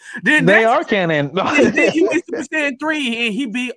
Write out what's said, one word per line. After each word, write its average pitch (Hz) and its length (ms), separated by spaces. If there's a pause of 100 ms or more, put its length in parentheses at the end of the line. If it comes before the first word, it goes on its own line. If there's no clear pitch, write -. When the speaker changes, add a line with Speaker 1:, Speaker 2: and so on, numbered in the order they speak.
(220)
Speaker 1:
Then 277 240
Speaker 2:
They 208 180
Speaker 1:
that's 254 220
Speaker 2:
are - 40
canon. 160 420
<laughs> - 20
Speaker 1:
then, 240 400
then - 180
he 320 100
went 349 240
Super - 180
Saiyan 294 360
three 277 460
and 214 80
he 254 120
beat 247 320